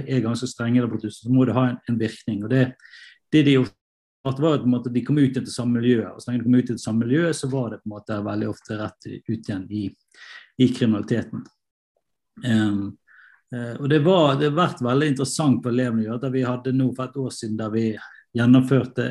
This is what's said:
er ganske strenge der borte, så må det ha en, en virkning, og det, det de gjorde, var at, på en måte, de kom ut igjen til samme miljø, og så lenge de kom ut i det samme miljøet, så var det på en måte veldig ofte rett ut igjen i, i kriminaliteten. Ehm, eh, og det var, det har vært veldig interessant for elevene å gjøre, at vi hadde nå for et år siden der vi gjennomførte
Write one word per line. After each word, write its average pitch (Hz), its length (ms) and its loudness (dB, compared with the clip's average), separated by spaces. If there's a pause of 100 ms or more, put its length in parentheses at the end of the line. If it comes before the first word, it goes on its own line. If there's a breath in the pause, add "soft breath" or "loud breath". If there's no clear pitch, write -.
er 127 180 0
ganske 117 240 -4
strenge 120 320 0
der 117 80 0
borte, 107 240 -6
så - 160 -8
må 127 160 4
det 113 80 0
ha 127 160 2
en, - 80 -6 (120)
en 113 100 -2
virkning, 107 480 -4
og - 20 -4
det, 131 160 4 (680 loud breath)
det 151 140 6
de 135 140 4
gjorde, 123 160 -2 (500)
var 139 300 0
at, 113 80 -2
på - 20 -2
en 123 140 4
måte, 120 140 -6
de 120 120 -2
kom 147 160 2
ut 135 80 4
igjen 127 160 -4
til - 80 -12
samme 120 240 -2
miljø, 117 300 2
og 92 100 -16
så - 140 -10
lenge 123 100 -2
de 117 80 0
kom 123 80 6
ut 123 120 2
i 120 40 -2
det 113 80 -10
samme 113 240 -2
miljøet, 151 300 0
så 131 160 -6
var 127 180 -2
det 107 140 -12
på 104 80 -8
en 104 80 -10
måte 107 260 -6
veldig 107 240 -4
ofte 107 320 -8
rett - 300 -12
ut - 240 -8
igjen 101 340 -8
i, 104 180 -4 (680 loud breath)
i 123 160 4
kriminaliteten. 110 720 -2 (1000)
Ehm, 107 380 2 (720 soft breath)
eh, 120 240 -8
og 143 100 -2
det 151 140 4
var, 156 320 4
det 147 160 0
har 147 60 -4
vært 170 260 0
veldig 135 300 2
interessant 135 500 0
for 123 80 -2
elevene 117 320 0
å 107 60 -6
gjøre, 117 180 -6
at 127 60 -4
vi 131 120 0
hadde 123 300 -2
nå 131 180 2
for 127 140 -8
et - 140 -14
år 123 100 -6
siden 107 260 -8
der 110 140 -4
vi 113 140 0 (500 loud breath)
gjennomførte 123 760 4